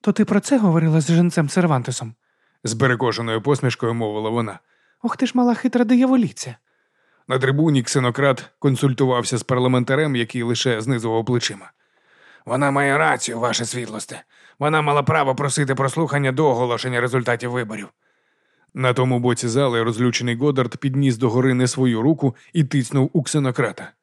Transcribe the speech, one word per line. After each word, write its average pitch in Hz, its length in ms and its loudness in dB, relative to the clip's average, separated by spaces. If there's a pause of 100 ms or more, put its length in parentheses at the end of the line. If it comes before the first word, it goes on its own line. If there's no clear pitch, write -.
«То 208 100 0
ти 208 140 2
про 202 140 2
це 277 180 0
говорила 165 440 4
з 156 100 -2
жінцем 165 380 4
Сервантесом?» 131 640 -2 (500)
з 113 100 -4
перекошеною 113 680 0
посмішкою 127 520 0
мовила 110 360 -2
вона. 113 300 -4 (420)
«Ох 233 160 -4
ти 269 80 0
ж - 100 -6
мала 240 180 4
хитра 240 320 0
дияволіця». 240 720 2 (720)
На 131 120 0
трибуні 139 440 2
ксенократ 131 640 0 (140)
консультувався 127 800 0
з 104 60 -4
парламентарем, 127 720 0
який 117 280 -4
лише 117 380 -2
знизував 113 440 -2
плечима. - 460 -4 (760)
«Вона 139 260 0
має 139 260 2
рацію, 123 420 -2
ваше 117 260 -2
світлосте. 110 580 -10 (360)
Вона 151 220 0
мала 143 220 2
право 139 320 2
просити 139 400 -2
про 135 140 0
слухання 143 420 -2
до 147 160 0
оголошення 120 540 0
результатів 120 500 -2
виборів». 107 360 -6 (880)
На 127 200 0
тому 127 260 0
боці 123 280 0
зали 120 360 0
розлючений 120 520 0
Годард 131 420 0
підніс 135 400 0
догори 127 360 2
не 123 140 2
свою 123 340 0
руку 143 340 0 (180)
і 160 100 2
тицнув 135 500 0
у 156 100 0
ксенократа. 127 680 -2 (120)